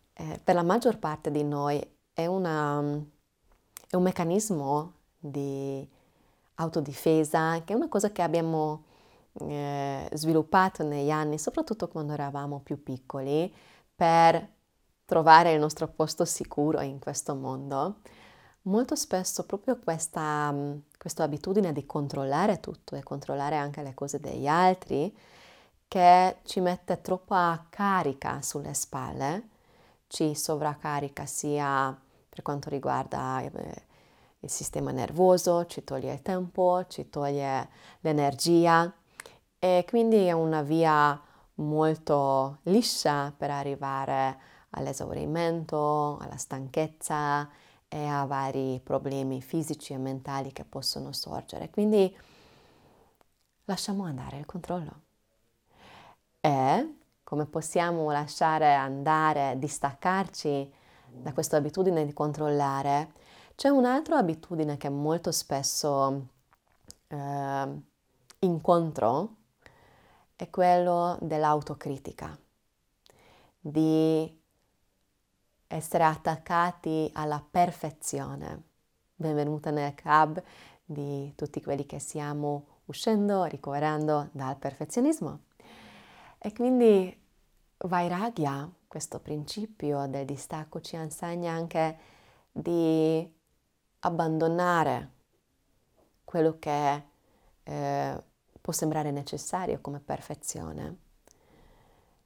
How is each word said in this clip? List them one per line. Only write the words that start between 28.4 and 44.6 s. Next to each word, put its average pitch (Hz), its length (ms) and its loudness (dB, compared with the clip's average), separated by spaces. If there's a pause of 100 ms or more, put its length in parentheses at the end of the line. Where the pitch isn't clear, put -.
sulle 147 320 -8
spalle, 139 760 -6 (580)
ci 151 280 0
sovraccarica 147 880 -4
sia 139 720 -2 (320)
per - 120 -16
quanto 143 280 -6
riguarda, 131 720 -4
eh, - 440 -10 (560)
il 147 80 -10
sistema 139 420 -6
nervoso, 175 720 4
ci - 180 -12
toglie 131 300 -6
il 147 80 -10
tempo, 180 640 0
ci - 220 -12
toglie 143 600 -2 (320)
l'energia 165 920 4 (680)
e 180 280 4
quindi 226 380 6
è 175 60 4
una 160 300 2
via 151 580 4 (360)
molto 147 1080 2
liscia 151 720 2
per 143 140 -4
arrivare 139 880 -2 (320)